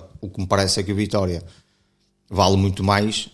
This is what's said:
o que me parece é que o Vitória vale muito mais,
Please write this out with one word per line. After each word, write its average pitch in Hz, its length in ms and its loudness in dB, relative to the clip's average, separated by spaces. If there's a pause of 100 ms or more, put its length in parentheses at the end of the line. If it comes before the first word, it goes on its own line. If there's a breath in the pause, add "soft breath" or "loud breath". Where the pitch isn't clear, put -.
(200)
o 104 100 -12
que 98 120 -8
me 95 60 -4
parece 98 320 2
é 101 40 -2
que 92 80 -6
o 101 40 -2
Vitória 95 480 -2 (840 soft breath)
vale 95 280 4
muito 95 260 0
mais, 101 500 0